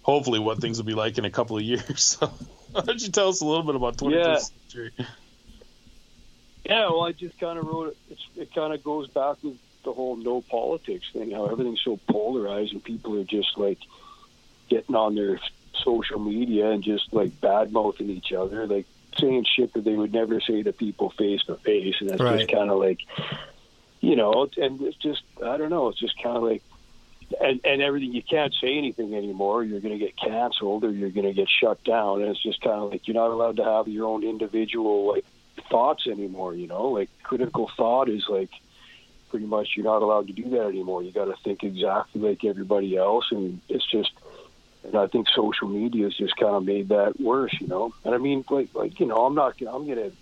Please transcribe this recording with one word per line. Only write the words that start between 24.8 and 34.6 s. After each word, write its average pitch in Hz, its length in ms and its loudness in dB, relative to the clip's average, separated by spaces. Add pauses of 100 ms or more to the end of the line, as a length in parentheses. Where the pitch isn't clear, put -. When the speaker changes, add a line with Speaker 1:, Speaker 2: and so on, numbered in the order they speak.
Speaker 2:
it's 151 160 -4
just, 147 240 -4 (220)
I 123 140 -2
don't 156 120 -2
know, 160 200 0
it's 98 100 -6
just 113 180 -4
kinda 120 220 -2
like, 113 240 0 (760)
and, 135 240 4
and 139 180 4
everything, 139 300 0
you 120 120 -4
can't 147 360 2
say 131 160 0
anything 117 380 -4
anymore, 101 500 0
you're 107 180 -4
gonna 104 180 -4
get 101 180 -4
canceled 110 680 -2
or 110 80 0
you're 101 200 -2
gonna 98 220 0
get 95 140 2
shut - 360 2
down, 104 400 2
and 104 80 -2
it's 95 100 -4
just 104 180 -4
kinda 107 260 0
like, 101 220 -6
you're 113 80 -4
not 117 140 4
allowed 113 280 0
to 110 60 2
have 110 240 2
your 107 200 -4
own 110 160 -2
individual, 110 880 0